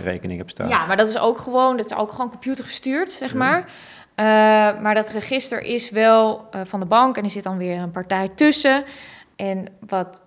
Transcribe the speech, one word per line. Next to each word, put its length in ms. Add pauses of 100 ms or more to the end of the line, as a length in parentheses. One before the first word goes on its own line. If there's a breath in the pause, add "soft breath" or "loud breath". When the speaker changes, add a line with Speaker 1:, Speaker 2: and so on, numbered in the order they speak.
Speaker 1:
rekening 360
heb 120
staan. 180
Speaker 2:
Ja, 180
maar 100
dat 120
is 100
ook 200
gewoon, 380
dat 140
is 60
ook 160
gewoon 180
computergestuurd, 840
zeg 200
Speaker 1:
Ja. 60
Speaker 2:
maar. 320 (440 loud breath)
Eh, 100 (580)
maar 120
dat 140
register 540
is 280
wel, 600
eh, 140
van 160
de 60
bank 300
en 80
er 60
zit 120
dan 140
weer 220
een 120
partij 380
tussen. 560 (520 loud breath)
En 300 (220)
wat 380